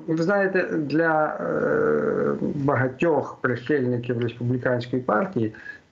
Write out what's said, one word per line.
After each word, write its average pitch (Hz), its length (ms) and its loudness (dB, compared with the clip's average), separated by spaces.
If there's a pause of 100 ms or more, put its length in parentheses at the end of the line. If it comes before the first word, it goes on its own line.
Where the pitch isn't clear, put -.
ви 165 160 0
знаєте, 190 400 2
для, 156 600 0
е, 151 1160 0
багатьох 135 1000 0
прихильників 123 800 0
республіканської 123 800 -2
партії, 110 520 0 (380)